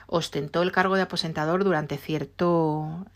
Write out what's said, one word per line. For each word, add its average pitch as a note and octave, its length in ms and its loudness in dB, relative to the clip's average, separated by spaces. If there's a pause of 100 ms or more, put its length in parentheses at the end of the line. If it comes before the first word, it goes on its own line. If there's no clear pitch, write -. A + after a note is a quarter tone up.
ostentó D#3+ 560 -2
el F#3 100 0
cargo F#3 240 2
de F#3+ 60 4
aposentador E3 600 0
durante F3 360 0
cierto, D#3+ 1160 -2